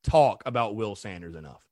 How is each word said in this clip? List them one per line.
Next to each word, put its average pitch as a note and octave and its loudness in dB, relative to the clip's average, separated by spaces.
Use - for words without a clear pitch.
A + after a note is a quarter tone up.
talk C#3 4
about A#2 -2
Will G#2+ -4
Sanders F2 -12
enough. D2+ -18